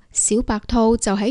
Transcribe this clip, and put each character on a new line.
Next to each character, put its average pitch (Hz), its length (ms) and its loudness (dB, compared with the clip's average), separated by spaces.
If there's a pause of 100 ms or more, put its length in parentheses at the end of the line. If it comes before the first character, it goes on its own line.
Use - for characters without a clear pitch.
(120)
小 - 300 0
白 214 180 -2
兔 233 360 2
就 208 160 -4
喺 202 180 -2